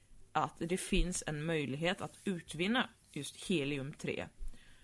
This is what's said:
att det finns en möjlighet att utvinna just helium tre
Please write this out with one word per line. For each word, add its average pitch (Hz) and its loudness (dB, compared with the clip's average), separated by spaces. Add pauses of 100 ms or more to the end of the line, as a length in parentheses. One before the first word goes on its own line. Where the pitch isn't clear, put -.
(320)
att - 2
det 170 0
finns 180 4
en 151 -2
möjlighet 160 0
att - -8
utvinna 190 0 (220)
just - -8 (120)
helium 143 2
tre - -4 (580)